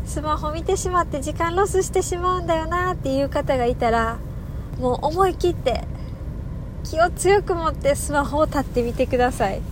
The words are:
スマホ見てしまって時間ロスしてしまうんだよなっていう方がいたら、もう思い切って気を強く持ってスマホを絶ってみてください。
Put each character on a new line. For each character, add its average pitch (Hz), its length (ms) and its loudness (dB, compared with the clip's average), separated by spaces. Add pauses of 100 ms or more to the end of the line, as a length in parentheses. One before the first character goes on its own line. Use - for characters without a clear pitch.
ス - 160 -6
マ 302 160 0
ホ 311 160 -2
見 320 120 -6
て 370 120 2
し - 140 -2
ま 359 120 4
っ 330 40 0
て 294 140 -4
時 294 140 -4
間 330 200 0
ロ 392 120 4
ス 381 160 2
し 370 100 -4
て 370 100 2
し 359 140 -4
ま 359 220 0
う 349 40 -2
ん 330 40 -4
だ 330 100 2
よ 320 100 -2
な 359 280 0
っ - 20 -4
て 269 180 -2
い 269 80 2
う 277 60 0
方 277 280 0
が 247 100 2
い 240 100 0
た 240 140 2
ら、 226 280 0 (600)
も 247 180 0
う - 100 -4
思 349 200 4
い 370 80 2
切 359 160 2
っ 330 40 -2
て - 300 -2 (1000)
気 311 160 -2
を 339 100 6
強 381 320 4
く 381 120 -2
持 330 140 0
っ 294 60 0
て 277 200 2
ス - 180 -4
マ 285 120 4
ホ 269 140 0
を 311 80 6
絶 302 140 -2
っ 254 40 -2
て - 180 0
み 240 120 -2
て 254 120 2
く 254 100 0
だ 247 160 4
さ 214 200 0
い。 - 80 -4 (120)